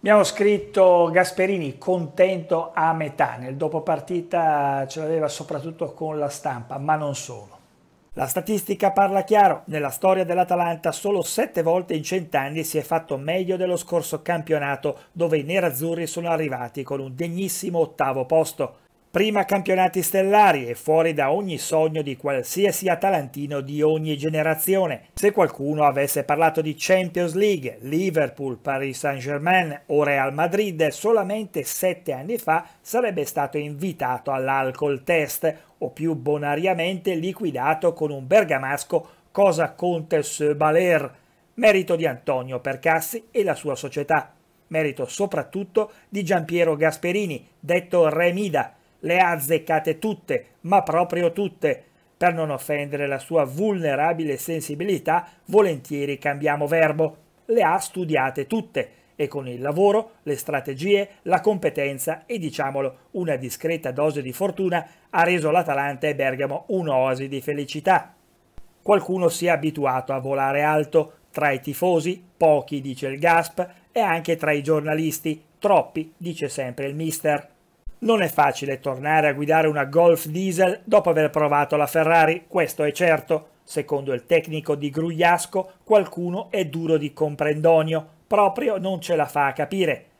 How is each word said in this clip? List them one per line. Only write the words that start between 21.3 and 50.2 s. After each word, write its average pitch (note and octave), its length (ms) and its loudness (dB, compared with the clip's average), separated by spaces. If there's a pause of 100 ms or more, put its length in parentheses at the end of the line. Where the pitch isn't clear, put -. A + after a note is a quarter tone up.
ogni F3+ 240 -4
sogno D#3+ 460 0
di C#3 160 -6
qualsiasi F3+ 720 0
atalantino D3 720 -2
di C#3+ 180 -6
ogni D#3 380 2
generazione. D#3+ 960 0
Se G3+ 180 2
qualcuno D3+ 520 0
avesse C#3 400 2
parlato D#3 360 2
di D#3 160 -4
Champions F3 560 0
League, E3 480 0
Liverpool, C#3+ 800 -2
Paris C3+ 400 -6
Saint-Germain D3 880 0
o D3 180 2
Real C#3 300 0
Madrid E3+ 540 0
solamente G#3 760 -4
sette F3 480 -4
anni D3+ 240 -6
fa, E3+ 300 -2 (160)
sarebbe G#3 420 -2
stato C#3+ 320 -4
invitato D3 760 -6
all'alcol C3+ 720 -2
test D#3 540 0 (220)
o D#3 100 -6
più D#3 260 -4
bonariamente D#3+ 1000 -2
liquidato D#3+ 800 -2
con D3+ 160 -4
un C3+ 160 -10
bergamasco D3 840 0 (240)
"Cosa E3+ 400 4
conta E3 480 -2
ce D3 340 0
Baler?". D#3 600 2 (400)
Merito F#3+ 420 4
di D#3+ 80 -2
Antonio B2+ 560 -2
Percassi D#3+ 720 -2
e G#3 120 0
la F3+ 120 0
sua C#3 200 -6
società. C#3+ 600 -2 (320)
Merito D3+ 400 -4
soprattutto G3 840 -4 (180)
di G3+ 120 -6
Giampiero E3+ 540 0
Gasperini, D#3+ 720 -2 (100)
detto F3 520 2
Re E3+ 240 2
Mida. F3 400 -2 (280)
Le F3 180 0
ha F3 100 4
azzeccate D#3 720 0
tutte, G3 460 -4 (160)